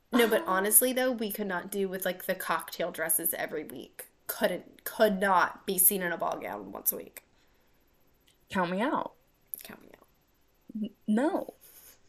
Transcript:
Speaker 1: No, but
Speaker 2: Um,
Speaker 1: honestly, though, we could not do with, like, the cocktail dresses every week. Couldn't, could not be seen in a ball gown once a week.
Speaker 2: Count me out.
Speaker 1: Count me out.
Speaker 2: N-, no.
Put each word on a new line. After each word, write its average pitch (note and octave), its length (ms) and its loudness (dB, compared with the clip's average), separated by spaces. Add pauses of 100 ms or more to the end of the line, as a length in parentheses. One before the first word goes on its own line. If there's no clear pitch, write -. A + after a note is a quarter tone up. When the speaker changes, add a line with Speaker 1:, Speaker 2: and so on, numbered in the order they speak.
(120)
Speaker 1:
No, A#3 160 6
but G#3+ 140 4
Speaker 2:
Um, E3 60 -4
Speaker 1:
honestly, G#3 440 4
though, B3+ 200 2
we A3 200 -4
could G#3 140 -4
not F#3 240 -4
do G3 180 0
with, F#3+ 160 -6
like, F#3 220 -4
the F#3+ 80 0
cocktail F3 560 -4
dresses E3 420 -2
every D#3 320 -6
week. - 440 -14 (180)
Couldn't, - 580 -2
could G#3 340 2
not F#3 480 2
be F#3 120 0
seen F#3+ 240 4
in F3 100 -2
a E3 60 -4
ball - 200 -2
gown G2+ 340 -8
once - 200 -2
a - 40 -8
week. - 280 -16 (1300)
Speaker 2:
Count F3+ 200 0
me F#3 120 -2
out. D4 320 -2 (480)
Speaker 1:
Count - 180 -16
me - 160 -20
out. - 100 -20 (680)
Speaker 2:
N-, G#3+ 180 -6 (140)
no. C4+ 460 2 (540)